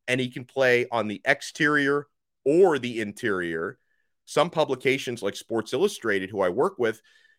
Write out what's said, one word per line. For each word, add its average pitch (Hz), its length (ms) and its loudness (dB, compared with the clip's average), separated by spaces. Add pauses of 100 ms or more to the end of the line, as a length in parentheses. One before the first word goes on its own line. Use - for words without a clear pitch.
and 127 140 0
he 123 80 -4
can 127 160 -12
play 123 480 2
on 110 160 -2
the 104 160 -8
exterior 143 840 0 (380)
or 160 340 6
the 120 220 -6
interior, 95 800 -4 (480)
some 156 240 0
publications 131 720 -2
like 98 140 -4
Sports - 360 -4
Illustrated, 110 560 -2
who 101 140 -4
I 90 80 2
work 151 280 -2
with, 110 220 -2 (380)